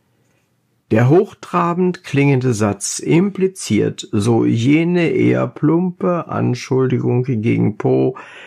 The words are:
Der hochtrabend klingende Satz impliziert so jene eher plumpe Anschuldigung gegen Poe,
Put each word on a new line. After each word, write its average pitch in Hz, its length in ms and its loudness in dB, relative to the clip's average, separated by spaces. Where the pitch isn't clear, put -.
Der 117 180 4
hochtrabend 180 920 0
klingende 135 500 2
Satz 101 460 -4
impliziert 175 1120 0
so 117 340 2
jene 151 640 2
eher 123 400 0
plumpe 175 800 -2
Anschuldigung 123 960 -2
gegen 113 560 0
Poe, 131 340 0